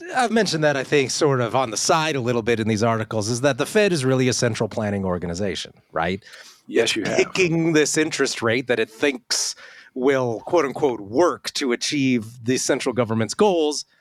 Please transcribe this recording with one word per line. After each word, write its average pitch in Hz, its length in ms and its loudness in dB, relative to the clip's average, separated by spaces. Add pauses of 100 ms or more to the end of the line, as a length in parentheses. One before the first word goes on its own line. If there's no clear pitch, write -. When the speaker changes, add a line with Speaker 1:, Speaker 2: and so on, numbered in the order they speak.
(160)
Speaker 1:
I've 240 140 2
mentioned 170 340 2
that, 147 120 4
I 131 60 -2
think, 135 280 2
sort 139 300 2
of 113 140 -2
on 123 160 0
the 101 60 -6
side 160 400 0
a 131 40 -2
little 120 220 0
bit 113 160 2
in 107 80 -2
these 107 160 0
articles, 110 460 0
is 120 140 -2
that 139 160 2
the 135 80 -2
Fed 208 260 2
is 139 120 0
really 131 220 2
a 123 60 2
central 110 360 -2
planning 101 360 -4
organization, 87 680 -4 (200)
right? 87 320 -2 (420)
Speaker 2:
Yes, - 180 2
Speaker 1:
It's - 120 -2
Speaker 2:
you 101 80 -2
have. 113 140 0
Speaker 1:
picking 165 560 0
this 151 220 2
interest 151 460 -2
rate 117 260 0
that 120 120 0
it 110 100 -2
thinks - 640 -2 (380)
will, 127 480 0
quote 165 240 2
unquote, 127 360 0
work 123 520 0
to 131 200 -2
achieve 123 720 -2
the 123 140 0
central 131 380 -2
government's 110 400 -2
goals. 165 500 0 (160)